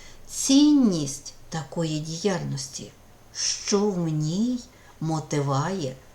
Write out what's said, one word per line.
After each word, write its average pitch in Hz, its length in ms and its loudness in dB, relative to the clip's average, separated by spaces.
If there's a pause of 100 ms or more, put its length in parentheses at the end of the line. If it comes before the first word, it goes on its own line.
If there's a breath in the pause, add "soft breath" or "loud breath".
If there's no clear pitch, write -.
(280 loud breath)
цінність 269 1040 4 (160)
такої 156 500 -4
діяльності? 160 920 -6 (440)
Що - 440 -2
в 185 280 0
ній 175 520 0 (420 loud breath)
мотиває, 151 920 -2 (200)